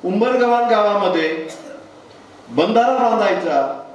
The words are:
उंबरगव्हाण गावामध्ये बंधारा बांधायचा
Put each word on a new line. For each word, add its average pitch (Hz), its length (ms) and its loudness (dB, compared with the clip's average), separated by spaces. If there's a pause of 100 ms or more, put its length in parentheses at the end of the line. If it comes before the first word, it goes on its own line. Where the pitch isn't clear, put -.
उंबरगव्हाण 240 640 2
गावामध्ये 185 760 0 (1000)
बंधारा 220 480 2
बांधायचा 202 880 0 (120)